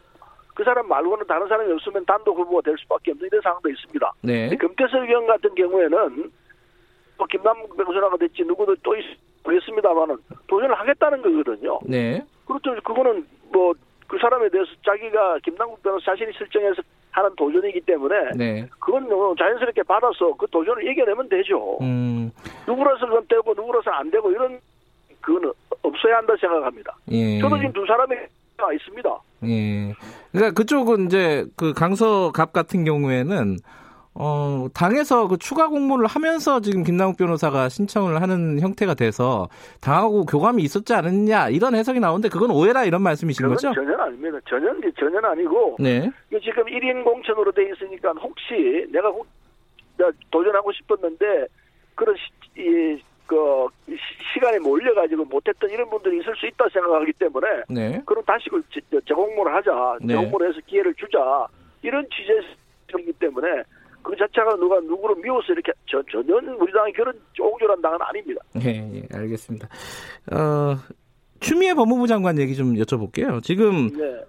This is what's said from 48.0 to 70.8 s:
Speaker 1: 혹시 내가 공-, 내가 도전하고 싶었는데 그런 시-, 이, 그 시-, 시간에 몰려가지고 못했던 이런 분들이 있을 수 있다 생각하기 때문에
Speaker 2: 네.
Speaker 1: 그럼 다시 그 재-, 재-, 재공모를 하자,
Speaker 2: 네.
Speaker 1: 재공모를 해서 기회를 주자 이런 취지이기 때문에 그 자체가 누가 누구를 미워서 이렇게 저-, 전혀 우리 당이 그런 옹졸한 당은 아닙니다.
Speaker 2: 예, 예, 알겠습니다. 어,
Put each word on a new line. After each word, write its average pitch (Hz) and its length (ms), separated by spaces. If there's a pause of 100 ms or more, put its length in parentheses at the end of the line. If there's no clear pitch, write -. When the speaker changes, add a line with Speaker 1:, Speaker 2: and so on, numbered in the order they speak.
Speaker 1:
혹시 226 800
내가 180 200
공-, 196 160 (720)
내가 175 120 (200)
도전하고 202 420
싶었는데 185 760 (480)
그런 214 220
시-, - 460
이, 165 360 (280)
그 143 400 (200)
시-, 311 100 (360)
시간에 240 280
몰려가지고 160 640
못했던 196 420
이런 226 220
분들이 196 300
있을 220 160
수 214 100
있다 - 260
생각하기 160 460
때문에 156 280 (220)
Speaker 2:
네. 123 380
Speaker 1:
그럼 226 180
다시 220 240
그 - 140 (100)
재-, 294 80 (100)
재-, 147 80 (100)
재공모를 185 480
하자, 127 440
Speaker 2:
네. 117 140
Speaker 1:
재공모를 120 340
해서 156 160
기회를 196 300
주자 135 520 (360)
이런 277 260
취지이기 180 1080
때문에 143 440 (400)
그 196 140
자체가 220 380
누가 180 240
누구를 190 380
미워서 220 360
이렇게 170 200 (180)
저-, 139 100 (120)
전혀 135 240
우리 240 360
당이 214 200
그런 247 200 (280)
옹졸한 208 420
당은 160 200
아닙니다. 147 380 (240)
Speaker 2:
예, 110 300
예, 101 80 (100)
알겠습니다. 110 560 (640)
어, 147 460 (640)